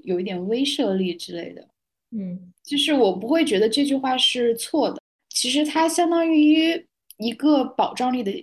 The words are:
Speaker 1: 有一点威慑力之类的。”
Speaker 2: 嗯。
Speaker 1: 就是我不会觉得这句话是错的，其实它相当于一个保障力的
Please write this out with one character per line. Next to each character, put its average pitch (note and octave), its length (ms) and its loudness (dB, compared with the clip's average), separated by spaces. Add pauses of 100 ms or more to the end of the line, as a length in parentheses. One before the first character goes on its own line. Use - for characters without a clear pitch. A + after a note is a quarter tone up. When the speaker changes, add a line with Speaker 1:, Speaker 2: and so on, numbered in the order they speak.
Speaker 1:
有 F3+ 160 -2
一 F#3 40 -4
点 F#3 240 -6
威 A#3+ 160 0
慑 A#3 300 0
力 F#3 220 -2
之 F3 180 -14
类 E3+ 200 -12
的。” - 140 -20 (480)
Speaker 2:
嗯。 F3+ 380 -10 (100)
Speaker 1:
就 C#4+ 140 -6
是 D4+ 160 0
我 A3+ 180 4
不 F#3+ 160 -6
会 E4 160 2
觉 G#3 160 0
得 G#3+ 80 4
这 C#4+ 160 0
句 C#4 120 0
话 C4 200 -2
是 A#3+ 400 0
错 A#3 360 -2
的， - 100 -12 (280)
其 - 200 -4
实 D4 160 0
它 D#4 240 0
相 F4 180 2
当 E4 240 2
于 D#4+ 540 4 (320)
一 A3+ 140 -4
个 C#4 340 2
保 - 300 -2
障 B3+ 180 -2
力 B3 80 -2
的 G3 100 -4 (120)